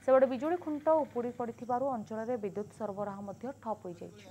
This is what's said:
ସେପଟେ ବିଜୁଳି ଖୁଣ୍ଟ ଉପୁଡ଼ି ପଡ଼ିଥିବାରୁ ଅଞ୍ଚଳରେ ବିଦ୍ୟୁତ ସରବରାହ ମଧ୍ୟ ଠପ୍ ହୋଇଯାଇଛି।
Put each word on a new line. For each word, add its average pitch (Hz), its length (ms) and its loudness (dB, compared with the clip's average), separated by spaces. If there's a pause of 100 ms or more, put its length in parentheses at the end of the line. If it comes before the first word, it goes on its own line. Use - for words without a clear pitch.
ସେପଟେ 262 180 10
ବିଜୁଳି 269 300 0
ଖୁଣ୍ଟ 302 300 -4 (140)
ଉପୁଡ଼ି 240 300 -2
ପଡ଼ିଥିବାରୁ 247 580 -2
ଅଞ୍ଚଳରେ 226 480 -4
ବିଦ୍ୟୁତ 208 320 -4 (100)
ସରବରାହ 202 420 -6
ମଧ୍ୟ 202 320 -8 (100)
ଠପ୍ 214 220 -4
ହୋଇଯାଇଛି। 175 460 -12